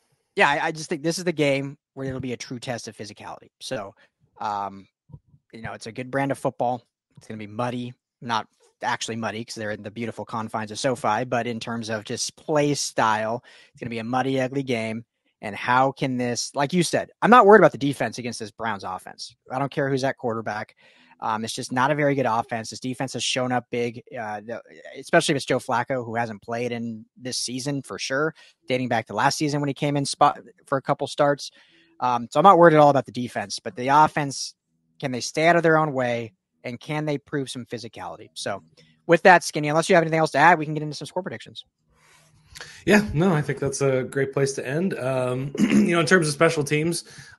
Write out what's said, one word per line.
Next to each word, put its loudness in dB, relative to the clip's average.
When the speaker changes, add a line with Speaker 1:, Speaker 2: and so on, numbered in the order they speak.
Speaker 1:
yeah, 4
I, 0
I -2
just -12
think -6
this -2
is -10
the 0
game -2
where -8
it'll -8
be -6
a -8
true -10
test -10
of -18
physicality. -16
So, -10
um, -6
you -18
know, -12
it's -14
a -12
good -10
brand 0
of -4
football. -2
It's -20
gonna -12
be -12
muddy, -6
not -4
actually -4
muddy -6
'cause -14
they're -8
in -10
the -12
beautiful -10
confines -8
of -10
SoFi, 0
but -2
in -6
terms -8
of -6
just -8
play 0
style, 0
it's -18
gonna -10
be -6
a -8
muddy, 0
ugly -2
game. -4
And -8
how 2
can -4
this, -4
like -2
you 2
said, -2
I'm 2
not 10
worried 10
about 8
the -10
defense -4
against -8
this -10
Browns -6
offense. -12
I -6
don't -4
care -2
who's 0
at -2
quarterback. -6
Um, -4
it's -8
just -10
not 2
a 2
very 2
good 0
offense. -2
This -14
defense -6
has -6
shown -2
up 0
big, -4
uh, -8
the, -12
especially 2
if 0
it's -6
Joe 0
Flacco, -2
who -10
hasn't -4
played -6
in -8
this -8
season -6
for -12
sure, -2
dating 0
back 0
to -10
last 2
season -2
when -2
he -2
came -2
in 0
spot 2
for -2
a -4
couple -2
starts. 0
Um, -2
so 0
I'm 2
not 12
worried 10
at 8
all 10
about 2
the -16
defense, -6
but -12
the -4
offense, 2
can -6
they -4
stay 0
out 6
of 2
their 6
own 2
way, -4
and -10
can -6
they -2
prove -6
some -12
physicality? -14
So -8
with 6
that, 8
Skinny, -4
unless 0
you 8
have 6
anything 0
else 0
to -2
add, 8
we -6
can -6
get -4
into -8
some -12
score -8
predictions. -16
Speaker 2:
Yeah, 4
no, 2
I 2
think -4
that's -4
a 2
great -4
place 0
to -8
end. -2
Um, -2
<clears throat> -4
you 4
know, 4
in 2
terms 4
of -2
special 2
teams, -2